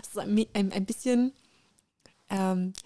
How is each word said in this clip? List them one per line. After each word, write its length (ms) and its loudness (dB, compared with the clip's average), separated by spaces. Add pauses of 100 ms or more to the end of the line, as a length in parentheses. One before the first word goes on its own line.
Es 60 -10
ist 100 -8
ein, 340 2
ein, 200 0
ein 120 -2
bisschen, 460 2 (960)
ähm, 440 0 (120)